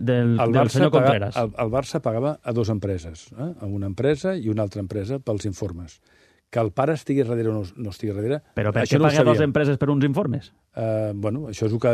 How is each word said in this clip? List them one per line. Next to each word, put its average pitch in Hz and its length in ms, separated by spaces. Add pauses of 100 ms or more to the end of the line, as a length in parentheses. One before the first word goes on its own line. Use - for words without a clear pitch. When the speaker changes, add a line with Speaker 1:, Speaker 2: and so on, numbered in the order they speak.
Speaker 1:
del, 120 320
Speaker 2:
El 117 140
Speaker 1:
del 131 100
Speaker 2:
Barça 143 160
Speaker 1:
senyor 143 140
Speaker 2:
paga-, 135 160
Speaker 1:
Contreras. 107 300
Speaker 2:
el, 113 200
el 113 140
Barça 143 320
pagava 127 400
a 123 80
dos 113 180
empreses, 90 600
eh? 151 300
A - 40
una 98 220
empresa 139 480
i 117 140
una 107 120
altra 104 220
empresa 104 340
pels 113 280
informes. 90 560 (520)
Que 120 80
el 110 80
pare 139 240
estigui 139 320
darrere 113 240
o 110 60
no, 107 60 (200)
no 107 80
estigui 104 240
darrere, 117 300 (100)
Speaker 1:
Però 107 180
per 113 120
Speaker 2:
això - 100
Speaker 1:
què 143 60
Speaker 2:
no 156 60
ho - 20
Speaker 1:
paga 143 160
Speaker 2:
sabia. 139 100
Speaker 1:
dos - 80
empreses 143 400
per 143 80
uns 143 160
informes? 143 460 (260)
Speaker 2:
Eh, 110 380
bueno, 107 340
això 107 160
és 107 80
el 117 80
que 127 120